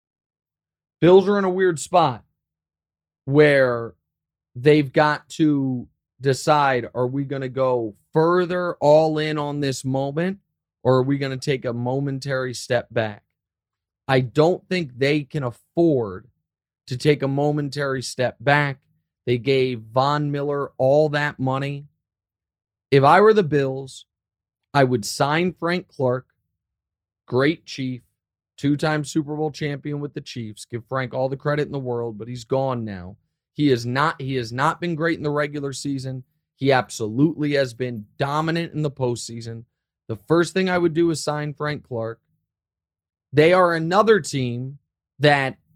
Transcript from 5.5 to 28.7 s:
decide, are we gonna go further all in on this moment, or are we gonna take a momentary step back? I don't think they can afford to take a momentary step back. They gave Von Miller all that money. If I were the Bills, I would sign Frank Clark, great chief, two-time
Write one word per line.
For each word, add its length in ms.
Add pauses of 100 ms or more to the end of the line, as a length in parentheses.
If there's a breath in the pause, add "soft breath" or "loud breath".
decide, 720
are 120
we 180
gonna 240
go 480 (160)
further 640
all 440
in 200
on 220
this 240
moment, 540 (460)
or 120
are 60
we 160
gonna 180
take 280
a 80
momentary 840
step 360
back? 340 (840)
I 140
don't 480
think 300
they 240
can 200
afford 840 (580)
to 100
take 260
a 60
momentary 760
step 360
back. 420 (460)
They 120
gave 420
Von 500
Miller 460
all 340
that 280
money. 480 (1040)
If 120
I 180
were 140
the 80
Bills, 640 (680)
I 100
would 200
sign 480
Frank 360
Clark, 400 (1000)
great 380
chief, 380 (540)
two-time 480